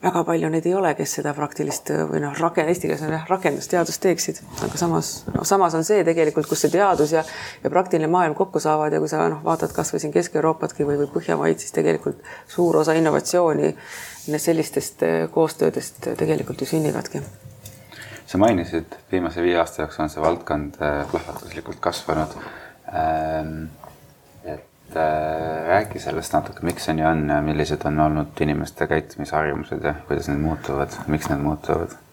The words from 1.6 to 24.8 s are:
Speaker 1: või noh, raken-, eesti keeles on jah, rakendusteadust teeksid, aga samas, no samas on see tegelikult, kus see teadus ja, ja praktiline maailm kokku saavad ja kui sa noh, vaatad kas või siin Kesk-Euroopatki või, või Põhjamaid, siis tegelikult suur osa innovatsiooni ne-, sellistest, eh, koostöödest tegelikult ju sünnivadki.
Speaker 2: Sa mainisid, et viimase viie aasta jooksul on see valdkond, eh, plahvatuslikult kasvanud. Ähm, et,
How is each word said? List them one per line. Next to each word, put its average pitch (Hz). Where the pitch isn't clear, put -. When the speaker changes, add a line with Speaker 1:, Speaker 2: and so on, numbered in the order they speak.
Speaker 1:
või 151
noh, 143
raken-, 165
eesti 180
keeles 156
on 151
jah, 160
rakendusteadust 170
teeksid, 170
aga -
samas, 165
no -
samas 180
on 160
see 214
tegelikult, 156
kus -
see 139
teadus 165
ja, 160
ja -
praktiline 175
maailm 170
kokku 190
saavad 151
ja 156
kui 151
sa 160
noh, 156
vaatad 165
kas 165
või 170
siin -
Kesk-Euroopatki 160
või, 147
või 143
Põhjamaid, 165
siis -
tegelikult -
suur 165
osa 156
innovatsiooni 156
ne-, -
sellistest, -
eh, 82
koostöödest -
tegelikult 147
ju 131
sünnivadki. 151
Speaker 2:
Sa 92
mainisid, 85
et -
viimase 85
viie 87
aasta 82
jooksul 78
on 76
see 76
valdkond, 76
eh, 73
plahvatuslikult -
kasvanud. 78
Ähm, 78
et, -